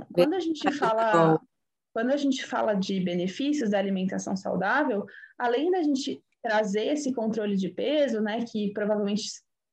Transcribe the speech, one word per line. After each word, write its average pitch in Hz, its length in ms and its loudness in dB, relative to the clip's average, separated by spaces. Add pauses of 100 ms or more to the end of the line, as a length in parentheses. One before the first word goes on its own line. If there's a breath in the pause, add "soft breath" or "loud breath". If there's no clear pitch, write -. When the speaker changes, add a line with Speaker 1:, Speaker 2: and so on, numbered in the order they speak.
(120)
Speaker 1:
quando 302 220 4
a 381 60 0
gente 320 240 -4
Speaker 2:
Verdade, 285 160 0
Speaker 1:
fala, 220 320 2
Speaker 2:
Carol. 160 300 6 (520)
Speaker 1:
quando 233 160 0
a 285 80 2
gente 277 260 0
fala 226 300 0
de 196 260 0
benefícios 190 720 -2
da 202 80 2
alimentação 196 580 -2
saudável, 202 680 0 (320 loud breath)
além 254 320 0
da 359 140 2
gente 277 360 -2 (220)
trazer 214 520 0
esse 277 200 -2
controle 220 420 -2
de 185 140 0
peso, 240 500 0
né, 220 240 -2
que 208 300 -4
provavelmente 208 520 0 (460)